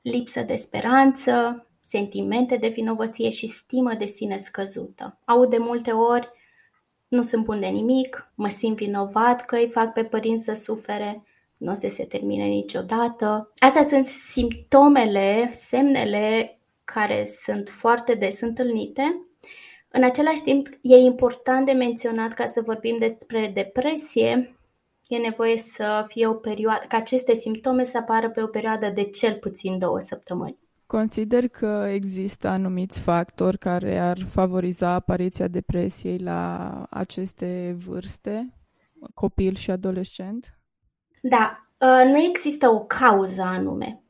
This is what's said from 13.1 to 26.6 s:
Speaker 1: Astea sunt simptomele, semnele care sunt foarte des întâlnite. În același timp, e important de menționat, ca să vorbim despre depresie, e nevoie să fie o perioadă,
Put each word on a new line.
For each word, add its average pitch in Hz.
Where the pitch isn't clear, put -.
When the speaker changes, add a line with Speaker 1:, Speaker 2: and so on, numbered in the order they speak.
Speaker 1:
Astea 277
sunt 269
simptomele, 233
semnele 220
care 208
sunt 208
foarte 233
des 202
întâlnite. 247
În 262
același 302
timp, 277
e 254
important 254
de 269
menționat, 233
ca 233
să 233
vorbim 226
despre 226
depresie, 247
e 233
nevoie 226
să 214
fie 226
o 220
perioadă, 214